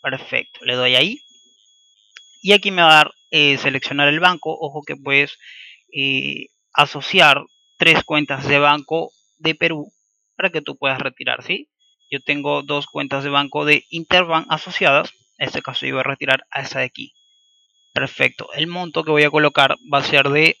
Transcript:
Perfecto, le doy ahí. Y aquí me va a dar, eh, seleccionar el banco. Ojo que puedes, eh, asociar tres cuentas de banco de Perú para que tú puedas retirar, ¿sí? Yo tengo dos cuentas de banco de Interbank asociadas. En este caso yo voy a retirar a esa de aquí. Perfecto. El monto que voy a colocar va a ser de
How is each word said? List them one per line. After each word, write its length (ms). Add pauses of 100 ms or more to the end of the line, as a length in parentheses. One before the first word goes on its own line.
Perfecto, 600
le 100
doy 200
ahí. 240 (1200)
Y 100
aquí 160
me 140
va 80
a 40
dar, 160 (200)
eh, 260
seleccionar 500
el 120
banco. 380
Ojo 280
que 100
puedes, 420 (540)
eh, 560 (260)
asociar 720 (340)
tres 280
cuentas 420
de 120
banco 520 (260)
de 180
Perú 360 (460)
para 140
que 100
tú 160
puedas 220
retirar, 440
¿sí? 260 (400)
Yo 120
tengo 400
dos 240
cuentas 400
de 40
banco 360
de 240
Interbank 600
asociadas. 600 (260)
En 100
este 140
caso 240
yo 100
voy 60
a 20
retirar 480
a 100
esa 180
de 60
aquí. 260 (840)
Perfecto. 600
El 140
monto 360
que 80
voy 120
a 60
colocar 460 (180)
va 40
a 60
ser 260
de 320